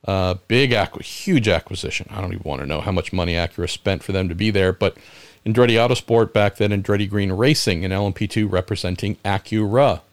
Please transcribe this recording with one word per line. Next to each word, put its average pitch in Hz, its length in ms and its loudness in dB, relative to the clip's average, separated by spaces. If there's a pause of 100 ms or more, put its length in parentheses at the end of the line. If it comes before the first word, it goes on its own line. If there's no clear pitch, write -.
Uh, 92 300 0 (120)
big 123 240 2
acqui-, 104 300 0
huge 135 480 0
acquisition. - 600 -2
I 98 100 -8
don't 92 120 -6
even 92 120 -10
wanna 69 200 -6
know 76 140 -4
how 101 120 -4
much 87 200 -2
money 87 220 0
Acura 85 360 -2
spent - 340 -4
for 98 100 -6
them 92 160 0
to 85 60 -6
be 107 160 0
there, 95 200 2
but 92 240 -2 (500)
Andretti 117 280 4
Autosport 113 580 2
back 104 240 2
then, 104 160 0
Andretti 101 380 -2
Green 98 240 -2
Racing 101 500 2
and 92 100 -2
L 101 120 0
M 98 80 -2
P 107 140 -4
two 107 200 0
representing 95 760 -4
Acura. 107 760 0 (120)